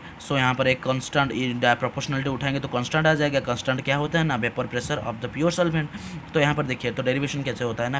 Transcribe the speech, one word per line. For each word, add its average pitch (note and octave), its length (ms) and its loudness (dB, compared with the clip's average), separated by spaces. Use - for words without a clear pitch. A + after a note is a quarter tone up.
So C#3+ 140 -2
यहाँ C3 180 4
पर C3 140 2
एक C3 140 2
constant, C3 500 0
ये B2 440 2
proportionality C3+ 520 -2
उठाएंगे C3+ 320 -2
तो C3+ 80 -6
constant B2+ 380 2
आ D#3 80 6
जाएगा। C#3+ 260 2
constant B2+ 440 -2
क्या C#3 120 2
होता D3+ 220 0
है D#3+ 60 4
ना, C#3 160 2
vapor A#2 320 -2
pressure B2 300 -2
of A2+ 220 -6
the A2+ 120 -8
pure E3 220 2
solvent। D#3+ 760 -2
तो E3 60 4
यहाँ D3 140 4
पर D3 120 0
देखिए, B2+ 240 -2
तो A2+ 120 -4
derivation C#3 400 0
कैसे B2+ 220 -4
होता A#2 200 -2
है A#2+ 60 -2
ना, C#3 100 -2